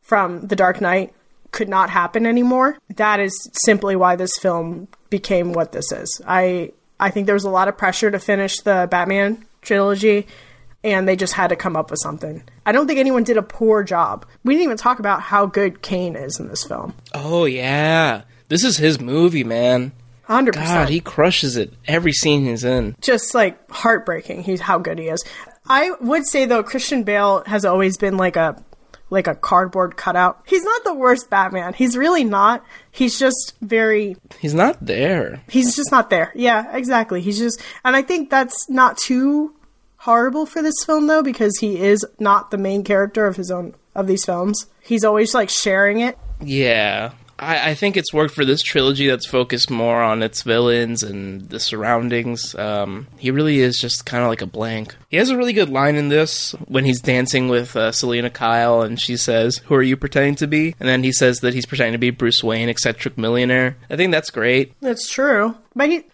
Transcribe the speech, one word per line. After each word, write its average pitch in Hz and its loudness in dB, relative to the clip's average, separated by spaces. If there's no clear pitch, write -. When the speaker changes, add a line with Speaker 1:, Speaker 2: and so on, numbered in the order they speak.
Speaker 1:
from 180 -2
The 202 -4
Dark 185 2
Knight 185 0
could 208 -6
not 190 2
happen 190 0
anymore, 254 2
that 214 2
is 190 -4
simply 202 4
why 180 4
this 185 -2
film 170 -4
became 180 -2
what 165 -2
this - -6
is. - -8
I, 180 0
I 196 0
think 196 -4
there 202 2
was 196 0
a 196 -4
lot 185 2
of 196 -4
pressure 202 0
to 196 -2
finish 196 -2
the 185 2
Batman 196 0
trilogy, 202 2
and 196 0
they 190 4
just 185 -2
had 180 0
to 175 -2
come 175 -4
up 156 -4
with 160 -4
something. 156 -10
I 208 2
don't 277 2
think 285 0
anyone 262 2
did 226 0
a 202 4
poor 214 2
job. 170 -2
We 262 2
didn't 339 4
even 226 -2
talk 247 0
about 202 -2
how 202 0
good 196 -2
Kane 180 -6
is 135 -8
in - -12
this - -8
film. - -10
Speaker 2:
Oh, 160 0
yeah. 139 0
This 175 2
is 247 2
his 151 2
movie, 151 2
man. 123 0
Speaker 1:
Hundred 233 2
percent. 160 -2
Speaker 2:
God, - -2
he 160 0
crushes 151 0
it 101 -4
every 165 2
scene 143 2
he's 117 -4
in. 123 0
Speaker 1:
Just, - 0
like, 208 0
heartbreaking 180 -2
he's, 185 -4
how 185 2
good 165 -6
he 160 -8
is. 165 -4
I 311 2
would 277 0
say, 269 2
though, 233 2
Christian 254 -4
Bale 202 2
has 202 -2
always 190 2
been, 196 0
like, 185 0
a, 160 0
like, 185 0
a 151 0
cardboard 180 0
cutout. 180 0
He's 359 2
not 453 -2
the 381 -2
worst 254 2
Batman. 185 -2
He's 247 0
really 320 2
not. 208 4
He's 247 0
just 262 0
very 214 0
Speaker 2:
He's 147 -2
not 202 2
there. 131 -2
Speaker 1:
He's 247 2
just 294 -4
not - 4
there. 165 2
Yeah, 233 0
exactly. 233 -2
He's 202 -2
just, 233 -2
and 254 4
I 269 4
think 302 -4
that's 269 0
not 254 4
too 285 0
horrible 247 2
for 320 -6
this 302 -2
film, 302 2
though, 311 4
because 220 0
he 202 -2
is 202 2
not 202 2
the 208 -4
main 196 -2
character 202 2
of 185 -2
his 180 -8
own, 175 -8
of 196 -2
these 190 0
films. 185 -2
He's 226 0
always, 214 2
like, 214 0
sharing 202 2
it. 240 -4
Speaker 2:
Yeah. 117 0
I, 156 -2
I - -2
think 196 -2
it's - -2
worked 151 0
for 147 -2
this 143 2
trilogy 139 0
that's 127 0
focused 123 -2
more 117 0
on 110 0
its 110 -6
villains 117 0
and 98 -10
the 110 -12
surroundings. 117 -4
Um, 104 -6
he 123 -4
really 147 2
is 127 2
just - -6
kinda 120 0
like 113 -2
a 98 -8
blank. 110 -8
He 156 -2
has 254 2
a 254 0
really 247 0
good 190 2
line 143 2
in 147 0
this 156 0
when 131 0
he's 127 2
dancing 127 0
with, 120 -2
uh, 113 0
Selena 120 -2
Kyle, 117 2
and 113 -4
she 120 -4
says, 117 0
"Who 143 2
are 131 6
you 131 2
pretending 143 0
to 151 -2
be?" 156 -2
And 127 -2
then 127 2
he 131 0
says 123 2
that 123 0
he's 127 -6
pretending 120 -2
to 117 -4
be 120 2
Bruce 120 0
Wayne, 113 -2
eccentric 117 -4
millionaire. 123 0
I 147 -8
think 180 2
that's 156 -2
great. 127 0
Speaker 1:
That's 247 -4
true. 226 0
But 285 2
he 339 -2